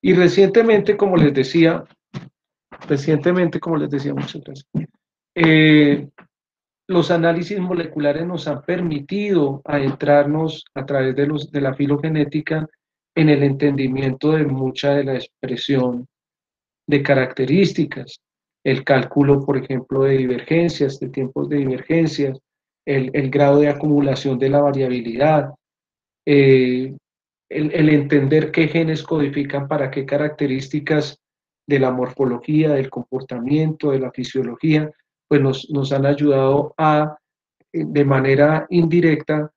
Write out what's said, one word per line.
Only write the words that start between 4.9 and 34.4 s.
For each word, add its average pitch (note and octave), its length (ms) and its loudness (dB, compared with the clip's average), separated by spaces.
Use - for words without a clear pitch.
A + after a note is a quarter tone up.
eh, D3+ 720 4
los F3 240 0
análisis E3+ 480 0
moleculares E3 640 -4
nos F3 220 -8
han C#3+ 140 -6
permitido E3+ 1040 -2
adentrarnos D3 1000 0
a C#3 120 -10
través C3 300 -2
de C#3+ 120 0
los, D3 240 -6
de C#3+ 80 -4
la C3+ 140 -2
filogenética D3+ 920 -2
en D#3 140 4
el C#3 140 4
entendimiento C#3 920 0
de D#3 120 0
mucha C3+ 480 -2
de C#3+ 120 0
la C3 100 -4
expresión B2+ 920 -4
de C#3+ 140 2
características, C#3 1200 -2
el C3+ 180 -2
cálculo, C#3 640 2
por C#3 120 -2
ejemplo, C3+ 460 -4
de C3+ 140 2
divergencias, C#3 840 -2
de C#3 100 -8
tiempos C#3+ 380 -6
de D3 100 -2
divergencias, C#3+ 800 -2
el, C3 280 -2
el C#3 160 -2
grado C#3+ 300 4
de D3 100 4
acumulación C#3 680 0
de C3+ 120 0
la C#3+ 100 2
variabilidad, C3+ 920 0
eh, C3+ 680 4
el, D3+ 220 -4
el D#3 180 4
entender D3 640 2
qué E3 160 2
genes D#3+ 360 -2
codifican C#3 640 -4
para C#3+ 240 -4
qué C3+ 140 -6
características D3 1120 -4
de C#3+ 120 2
la C3 120 2
morfología, B2+ 840 0
del C3+ 160 -2
comportamiento, C3+ 1040 -4
de C3+ 80 0
la B2+ 120 -6
fisiología, C#3+ 800 -2